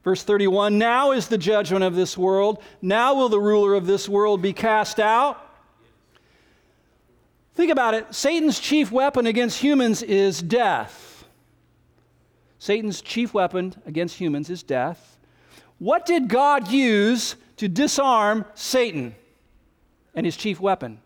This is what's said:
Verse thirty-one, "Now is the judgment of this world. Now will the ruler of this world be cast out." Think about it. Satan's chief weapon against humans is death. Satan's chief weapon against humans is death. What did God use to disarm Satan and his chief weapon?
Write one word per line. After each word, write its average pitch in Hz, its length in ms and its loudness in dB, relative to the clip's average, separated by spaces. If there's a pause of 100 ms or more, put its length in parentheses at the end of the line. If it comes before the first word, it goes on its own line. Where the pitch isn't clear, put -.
Verse 185 220 -2
thirty-one, 202 540 2
"Now 247 340 2
is 233 160 -2
the 220 100 0
judgment 190 460 0
of 180 100 -2
this 180 240 -2
world. 196 460 0 (180)
Now 233 340 2
will 262 120 2
the 208 140 2
ruler 208 340 4
of 180 100 0
this 196 220 0
world 202 340 0
be 190 120 -2
cast 214 440 0
out." 233 480 0 (2000)
Think 330 140 2
about 247 240 2
it. 220 220 -6
Satan's 311 460 0
chief 277 320 0
weapon 262 340 0
against 226 320 -2
humans 254 440 2
is 196 380 0
death. 170 840 -2 (1300)
Satan's 214 420 -4
chief - 320 -6
weapon 185 420 -2 (100)
against 160 300 -6
humans 151 340 -6
is 175 140 -12
death. 139 540 -6 (640)
What 320 260 -2
did 302 240 0
God 262 400 2
use 226 680 2 (220)
to 208 100 -4
disarm 220 800 2 (100)
Satan 165 600 -2 (1000)
and 165 120 -4
his 165 100 -2
chief 190 240 -6
weapon? 139 460 -4